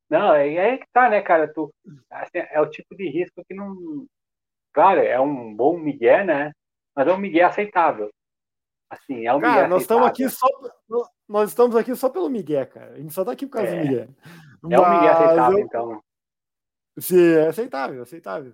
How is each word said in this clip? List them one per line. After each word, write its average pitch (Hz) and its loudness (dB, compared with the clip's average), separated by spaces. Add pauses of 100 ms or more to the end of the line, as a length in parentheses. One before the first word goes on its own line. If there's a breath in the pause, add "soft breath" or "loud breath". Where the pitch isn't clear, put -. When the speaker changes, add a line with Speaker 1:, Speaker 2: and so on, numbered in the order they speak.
(120)
Speaker 1:
Não, 175 2
é, 147 0
é 190 0
aí 262 -4
que - -20
tá, 247 4
né, 208 2
cara? 160 0
Tu, 156 -8 (380)
assim, - -12
é - -6
o 151 -2
tipo - -20
de 185 -10
risco 170 -10
que - -20
não. 180 -14 (680)
Claro, 170 4
é 117 0
um 127 -4
bom 139 0
migué, 147 2
né? 147 -2 (460)
Mas 139 0
é 175 2
um 190 0
migué 175 0
aceitável. 165 -2 (800)
Assim, - -12
é 247 0
um 294 0
Speaker 2:
Cara, 143 2
Speaker 1:
migué 180 4
Speaker 2:
nós 180 2
estamos 240 2
Speaker 1:
aceitável. 254 -2
Speaker 2:
aqui - -4 (140)
só, 233 -6 (180)
nós 208 0
estamos 240 2
aqui 240 0
só 262 -4
pelo 320 -4
migué, 151 -4
cara. 120 -18
A - -20
gente 151 -16
só 190 -6
tá 226 -6
aqui 262 -10
por 269 -14
causa 196 -2
Speaker 1:
É. 175 -4
Speaker 2:
do 165 -4
migué. 120 -4 (640 loud breath)
Speaker 1:
É 131 6
um 175 6
migué 170 4
Speaker 2:
Mas 165 4
Speaker 1:
aceitável, 165 4
Speaker 2:
eu 208 -2
Speaker 1:
então. 117 -8 (960)
Speaker 2:
Sim, 170 4
é 156 4
aceitável, 220 -8
aceitável. 165 -14